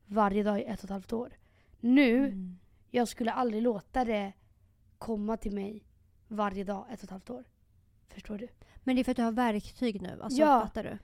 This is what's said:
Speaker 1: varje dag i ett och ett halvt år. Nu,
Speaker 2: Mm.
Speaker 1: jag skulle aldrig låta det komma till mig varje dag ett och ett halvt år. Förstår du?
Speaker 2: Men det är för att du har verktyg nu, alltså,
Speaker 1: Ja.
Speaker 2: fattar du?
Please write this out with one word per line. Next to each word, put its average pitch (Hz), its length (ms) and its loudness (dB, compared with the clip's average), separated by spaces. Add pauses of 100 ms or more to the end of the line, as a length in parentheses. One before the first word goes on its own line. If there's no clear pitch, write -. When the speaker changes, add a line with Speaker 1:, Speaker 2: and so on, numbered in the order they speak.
Speaker 1:
varje 208 360 2
dag 202 180 2
i - 40 -2
ett 214 140 -6
och - 60 -16
ett 190 60 -10
halvt 196 220 -8
år. 233 200 -6 (480)
Nu, 247 380 6
Speaker 2:
Mm. 185 400 -2 (320)
Speaker 1:
jag 240 180 2
skulle 226 240 -4
aldrig 233 300 0
låta 240 420 0
det 208 280 -2 (680)
komma 214 380 -4
till 214 180 -6
mig 202 300 -8 (440)
varje 202 360 -2
dag 196 260 -6
ett 220 80 -12
och - 60 -20
ett 190 60 -14
halvt 190 200 -14
år. 247 140 -12 (640)
Förstår 208 300 -12
du? 240 100 -12 (360)
Speaker 2:
Men 254 120 2
det 254 60 4
är - 20 0
för 254 60 -2
att 247 60 -2
du 240 60 0
har 226 100 0
verktyg 214 680 -2
nu, - 200 -10
alltså, 269 180 0
Speaker 1:
Ja. 285 200 8
Speaker 2:
fattar 208 240 -6
du? 202 200 -10